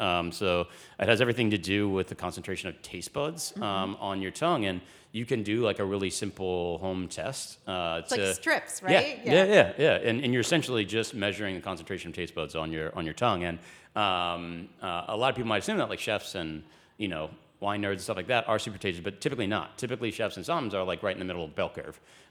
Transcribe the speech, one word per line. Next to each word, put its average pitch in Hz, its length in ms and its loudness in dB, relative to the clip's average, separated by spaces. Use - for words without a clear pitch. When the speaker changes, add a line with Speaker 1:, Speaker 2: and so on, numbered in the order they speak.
Speaker 1:
Um, 87 320 2
so 87 340 2
it 98 80 2
has 113 140 6
everything 120 300 4
to 107 60 2
do 101 300 2
with 95 220 0
the 101 60 -8
concentration 90 520 -6
of - 140 -10
taste - 320 -10
buds, 156 400 -4
Speaker 2:
Mm-hmm. 104 100 -6
Speaker 1:
um, 98 380 -2
on 98 200 -2
your 92 100 -4
tongue, 151 340 2
and 90 160 -2
you 117 120 -4
can 120 180 0
do, 107 180 2
like, 104 180 2
a 101 60 2
really 98 240 0
simple 90 720 -2
home 92 280 -2
test, - 520 -8
uh, 85 340 -2
Speaker 2:
It's - 80 -4
like 240 80 0
Speaker 1:
to - 140 2
Speaker 2:
strips, - 520 -2
Speaker 1:
Yeah. 185 120 4
Speaker 2:
right? 277 260 2
Speaker 1:
Yeah, - 100 2
Speaker 2:
Yeah. 185 120 10
Speaker 1:
yeah, 180 320 8
yeah. 139 160 6
And, 117 160 2
and 123 80 4
you're 123 80 4
essentially 127 420 2
just 104 300 -2
measuring 101 420 -2
the 85 60 -6
concentration 87 480 -6
of 78 80 -10
taste 87 180 -6
buds 78 180 -4
on 80 200 -2
your, 78 240 -4
on 82 80 -4
your 78 80 -4
tongue. 101 320 2
And, 85 140 -4
um, 87 760 0
uh, 90 260 -4
a 110 80 -4
lot 123 140 2
of 127 80 -2
people 117 100 -2
might 104 120 2
assume 214 180 -2
that, 147 120 0
like, 92 100 -4
chefs - 360 -4
and, 78 280 -6
you 104 100 -4
know, 78 220 -4
wine 101 220 -2
nerds 101 120 0
and 92 80 -6
stuff 107 160 -4
like 90 100 -6
that 120 200 2
are 107 120 4
super 101 180 -6
tasters, 87 260 -2
but 98 160 -6
typically 135 280 -2
not. 98 320 -2
Typically, 117 320 -4
chefs 104 260 -4
and 90 80 -10
somms 139 300 -2
are, 95 80 0
like, 87 180 -2
right 98 140 0
in - 40 -10
the 92 60 -6
middle 87 180 -4
of 78 60 -8
the 73 60 -16
bell 87 160 0
curve, 78 280 -12